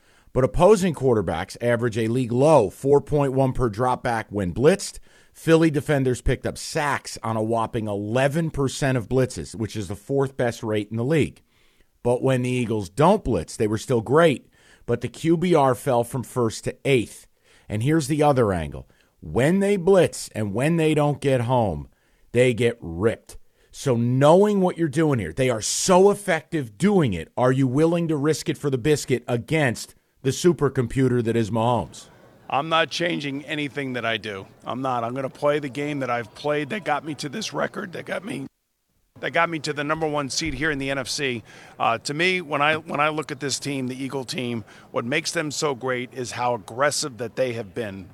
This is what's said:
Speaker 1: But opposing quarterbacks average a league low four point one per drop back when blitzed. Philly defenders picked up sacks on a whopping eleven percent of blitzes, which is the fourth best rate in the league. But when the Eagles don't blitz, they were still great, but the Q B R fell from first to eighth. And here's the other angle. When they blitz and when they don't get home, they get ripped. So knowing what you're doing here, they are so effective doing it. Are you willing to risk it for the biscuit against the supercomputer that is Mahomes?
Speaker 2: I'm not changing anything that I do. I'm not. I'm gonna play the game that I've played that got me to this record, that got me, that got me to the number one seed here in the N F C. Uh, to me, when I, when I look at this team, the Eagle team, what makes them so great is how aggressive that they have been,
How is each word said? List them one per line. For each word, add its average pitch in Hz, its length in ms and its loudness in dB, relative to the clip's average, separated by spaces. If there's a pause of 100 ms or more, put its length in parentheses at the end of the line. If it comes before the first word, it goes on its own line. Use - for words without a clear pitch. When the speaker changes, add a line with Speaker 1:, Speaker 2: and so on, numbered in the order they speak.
(340)
Speaker 1:
But 127 100 4
opposing 180 520 4
quarterbacks 98 640 0
average 120 380 0
a 113 80 0
league 117 240 -2
low 127 400 6
four 139 300 4
point 143 320 0
one 131 200 2
per 127 160 0
drop 123 320 0
back 117 300 -2
when 95 220 -2
blitzed. 147 440 2 (360)
Philly 165 360 4
defenders 135 520 0
picked 120 260 -2
up 92 100 -6
sacks - 640 -6
on 113 160 -4
a 110 60 -2
whopping 110 440 -2
eleven 131 640 -2
percent 135 480 -2
of 101 120 -6
blitzes, 123 440 -2
which 104 220 -6
is 95 140 -6
the 101 60 -8
fourth 135 400 -4
best 120 280 -2
rate 107 260 -2
in 110 80 -6
the 117 80 -2
league. 139 380 0 (580)
But 120 220 0
when 131 180 2
the 127 80 -2
Eagles 110 400 -2
don't 175 340 4
blitz, 92 340 -2
they 113 100 2
were 104 100 0
still 117 240 0
great, 147 460 4 (400)
but 117 140 -2
the 123 80 -6
Q 165 280 0
B 175 160 2
R 139 220 4
fell 120 280 0
from 120 200 -6
first 113 400 -2
to 117 120 -6 (100)
eighth. 131 420 0 (400)
And 110 160 -4
here's 151 240 2
the 151 160 2
other 127 280 4
angle. 71 380 -6 (320)
When 123 380 2
they 202 160 2
blitz 180 540 2
and 104 240 -4
when 147 240 0
they 156 160 2
don't 147 260 2
get 131 220 2
home, 110 460 0 (440)
they 123 220 4
get 117 260 0
ripped. 85 580 -4 (340)
So 131 240 -2
knowing 151 640 4
what 180 160 0
you're 165 100 0
doing 147 320 2
here, 90 120 -4
they 131 180 0
are 113 120 0
so 185 480 4
effective 160 680 -2
doing 170 360 4
it. 80 240 -6
Are 123 140 6
you 135 160 2
willing 165 400 2
to 156 100 0
risk 151 320 0
it 143 80 -4
for 143 120 -4
the 131 80 0
biscuit 131 500 0
against 127 680 -2 (260)
the 135 100 0
supercomputer 131 920 2
that 113 120 0
is 110 160 0
Mahomes? 113 560 -2 (420)
Speaker 2:
I'm 139 180 -2
not 160 220 0
changing 151 560 -4
anything 143 480 -6
that 117 120 -4
I 113 120 0
do. 98 300 -8 (180)
I'm 120 160 -6
not. 127 220 -2
I'm 117 100 -6
gonna 131 160 -6
play 147 300 0
the 143 100 -6
game 143 300 -6
that 127 100 -4
I've 120 240 -4
played 147 380 -4
that 208 120 -6
got 143 220 -2
me 156 100 -8
to 147 140 -10
this 123 240 -10
record, 147 400 -6
that - 140 -12
got - 180 -8
me, 135 220 -10 (720)
that 147 120 -6
got 170 180 2
me 160 100 -6
to 151 140 -4
the 147 100 -4
number 156 240 -2
one 147 220 -2
seed 156 260 -4
here 156 160 -2
in 139 80 -4
the 135 100 -4
N 139 80 -2
F 127 120 -6
C. 127 340 -4 (340)
Uh, 117 220 0
to - 140 -8
me, 180 280 0
when 143 200 -4
I, 156 160 2
when 160 220 -6
I 151 100 2
look 156 220 -6
at 139 80 -10
this 135 200 -4
team, 139 280 -4
the 131 160 -8
Eagle 135 200 -6
team, 120 420 -6 (260)
what 123 140 -4
makes 151 260 -2
them 156 200 -4
so 143 240 -4
great 123 380 -6
is 123 180 -8
how 123 240 -2
aggressive 127 640 -2
that 113 180 -10
they 131 180 -2
have 104 220 -10
been, 98 380 -8